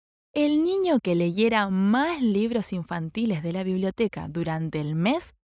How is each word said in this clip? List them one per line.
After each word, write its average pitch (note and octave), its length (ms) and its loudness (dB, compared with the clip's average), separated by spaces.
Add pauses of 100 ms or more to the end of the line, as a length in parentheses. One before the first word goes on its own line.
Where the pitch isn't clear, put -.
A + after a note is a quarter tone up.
(340)
El D4 300 2
niño F4+ 380 2
que F3 140 0
leyera G3 540 2
más B3 520 2
libros A3 500 0
infantiles E3+ 720 -4
de E3+ 100 -4
la F#3+ 100 -4
biblioteca F#3+ 640 -2
durante D#3+ 520 -4
el D3+ 160 -2
mes A3+ 380 0 (240)